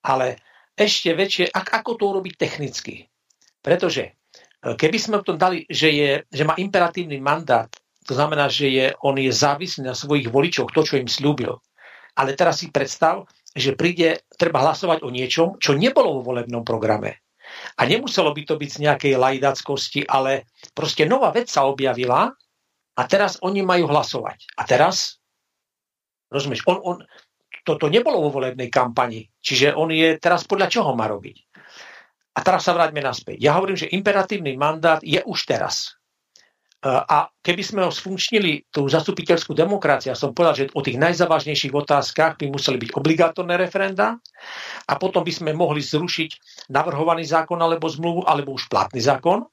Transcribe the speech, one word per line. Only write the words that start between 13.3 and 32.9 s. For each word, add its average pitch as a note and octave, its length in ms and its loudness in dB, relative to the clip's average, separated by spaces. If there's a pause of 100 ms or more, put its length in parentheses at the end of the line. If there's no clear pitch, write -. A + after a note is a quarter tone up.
že C3+ 240 0
príde, E3 560 0
treba C3 320 2
hlasovať D#3+ 400 2
o B2+ 80 -4
niečom, C3 480 0
čo C#3+ 160 4
nebolo G#3 420 4
vo A#2+ 140 -4
volebnom A#2+ 320 -4
programe. A2 560 -2 (560)
A B2+ 80 2
nemuselo F3+ 480 2
by D3 120 -8
to D3+ 120 -2
byť - 140 -8
z - 100 -14
nejakej C#3+ 360 2
lajdackosti, C#3 880 0
ale C3+ 440 0 (240)
proste D3+ 320 0
nová A3 280 2
vec A#3 160 0
sa C#3 160 2
objavila C3 640 2 (680)
a - 80 -2
teraz G3 360 0
oni G3 200 -2
majú F3+ 280 2
hlasovať. C#3+ 680 -2
A - 80 -6
teraz, D#3 520 2 (1120)
rozumieš, C#3 400 -4
on, F#3 120 2
on, F3 160 -4 (680)
toto D#3 240 0
nebolo A#3+ 320 2
vo C#3+ 200 -2
volebnej B2+ 280 -6
kampani, A#2+ 560 0 (160)
čiže C#3+ 320 2
on D#3+ 200 0
je D#3+ 240 4
teraz E3+ 280 2
podľa G3 240 0
čoho F#3 240 0
má A2 160 -2
robiť? G#2 280 -8 (1000)
A C#3 80 -4
teraz F#3 240 2
sa - 40 2
vráťme D#3+ 280 2